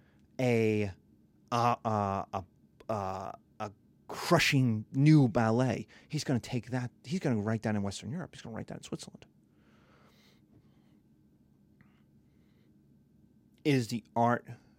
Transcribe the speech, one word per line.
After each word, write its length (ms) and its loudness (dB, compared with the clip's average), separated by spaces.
a, 500 2
a, 340 2
a, 480 0
a, 120 -6
a, 460 -6
a 100 -8
crushing 840 2
new 360 6
ballet. 580 2
He's 160 -6
gonna 140 0
take 320 -6
that, 200 -6
he's 160 -6
gonna 200 0
write 220 -2
that 120 -2
in 80 -2
Western 300 -8
Europe. 200 -10
He's 100 -20
gonna 140 -12
write 120 -10
that 100 -12
in 40 -18
Switzerland. 440 -14
It 100 4
is 140 0
the 160 -6
art, 300 2